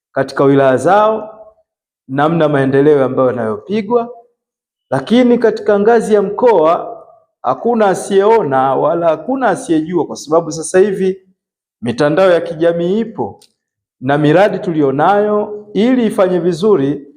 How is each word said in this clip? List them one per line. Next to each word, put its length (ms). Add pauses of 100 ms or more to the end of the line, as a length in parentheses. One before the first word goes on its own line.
(120)
katika 320
wilaya 340
zao 520 (800)
namna 420
maendeleo 560
ambayo 240
yanayopigwa, 800 (800)
lakini 480
katika 420
ngazi 340
ya 80
mkoa 840 (380)
hakuna 460
asiyeona 880
wala 340
hakuna 400
asiyejua, 580
kwa 80
sababu 360
sasa 280
hivi 480 (540)
mitandao 500
ya 100
kijamii 580
ipo 400 (640)
na 160
miradi 420
tulionayo 1120
ili 320
ifanye 340
vizuri 760